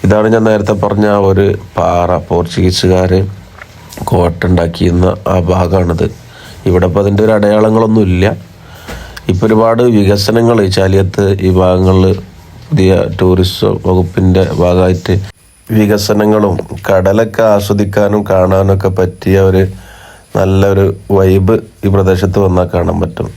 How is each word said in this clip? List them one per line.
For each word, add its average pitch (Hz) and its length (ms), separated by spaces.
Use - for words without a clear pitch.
ഇതാണ് 104 280
ഞാൻ 113 160
നേരത്തെ 104 340
പറഞ്ഞ 101 320
ആ 101 40
ഒരു 98 140
പാറ, 87 340
പോർച്ചുഗീസുകാർ 90 840
കോട്ട 87 280
ഉണ്ടാക്കിയിരുന്ന 87 580
ആ - 20
ഭാഗമാണിത്. 87 560
ഇവിടെ 87 180
ഇപ്പം 90 140
അതിൻ്റെ 101 240
ഒരു 110 120
അടയാളങ്ങളൊന്നുമില്ല. 107 880
ഇപ്പം 98 160
ഒരുപാട് 113 360
വികസനങ്ങൾ 110 680
ഈ 92 120
ചാലിയത്ത് 95 480
ഈ - 20
ഭാഗങ്ങളിൽ 92 520
പുതിയ 92 240
ടൂറിസം 92 540
വകുപ്പിൻ്റെ 92 580
ഭാഗമായിട്ട് 90 520
വികസനങ്ങളും 104 760
കടലൊക്കെ 101 560
ആസ്വദിക്കാനും 101 760
കാണാനൊക്കെ 95 680
പറ്റിയ 95 420
ഒരു 95 140
നല്ലൊരു 98 480
വൈബ് 95 380
ഈ 98 100
പ്രദേശത്ത് 95 500
വന്നാൽ 90 280
കാണാൻ 87 280
പറ്റും. 85 360